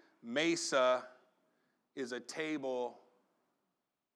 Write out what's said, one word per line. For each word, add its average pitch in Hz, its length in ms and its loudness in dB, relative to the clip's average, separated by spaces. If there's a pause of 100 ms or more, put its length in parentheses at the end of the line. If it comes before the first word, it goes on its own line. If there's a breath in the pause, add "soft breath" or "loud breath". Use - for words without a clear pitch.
(220 soft breath)
mesa 131 800 2 (960)
is 123 160 -6
a 120 80 -4
table, 131 800 -4 (1160)